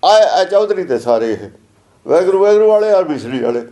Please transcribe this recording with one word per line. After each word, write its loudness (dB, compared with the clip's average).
ਆ, 4
ਆ 4
ਚੌਧਰੀ -2
ਤੇ -2
ਸਾਰੇ -2
ਇਹ -12
ਵਾਹਿਗੁਰੂ 0
ਵਾਹਿਗੁਰੂ 4
ਵਾਲੇ 2
ਔਰ 0
ਮਿਸ਼ਨਰੀ -6
ਵਾਲੇ -2